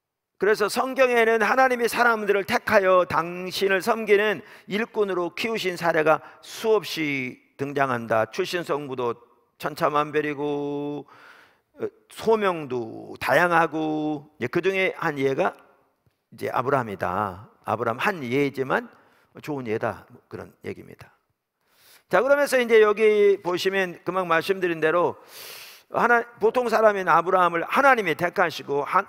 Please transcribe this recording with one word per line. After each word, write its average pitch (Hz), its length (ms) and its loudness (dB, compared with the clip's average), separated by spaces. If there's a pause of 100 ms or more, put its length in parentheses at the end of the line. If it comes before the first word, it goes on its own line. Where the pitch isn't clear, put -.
(380)
그래서 202 300 0
성경에는 240 720 2
하나님이 240 460 2
사람들을 214 560 0
택하여 190 640 2
당신을 180 760 -2
섬기는 208 580 2 (280)
일꾼으로 190 640 -2
키우신 214 420 -4
사례가 160 440 2 (220)
수없이 151 1000 -2 (140)
등장한다. 127 720 -2
출신 180 360 -6
성부도 131 540 -4 (420)
천차만별이고, 147 1500 -4 (720)
어, 208 80 -4 (200)
소명도 127 1120 -4
다양하고, 156 1160 0
이제 117 80 -4
그 175 160 -4
중에 190 340 -2
한 156 220 -4
예가 135 380 -2 (760)
이제 110 180 -8
아브라함이다. 104 1000 -4 (140)
아브라함 113 340 -4
한 185 240 -4
예지만 139 640 -2 (540)
좋은 139 240 -8
예다. 107 400 -6 (220)
그런 90 260 -16 (100)
얘기입니다. 90 480 -16 (960)
자, 185 140 4
그러면서 277 380 2
이제 233 200 6
여기 208 640 4
보시면 180 640 -2
금방 180 240 -2
말씀드린 170 500 0
대로 156 380 0 (760)
하나-, 233 320 4 (160)
보통 233 300 2
사람인 208 400 4
아브라함을 170 560 2
하나님이 240 500 4
택하시고 143 720 -2
하-, 190 240 0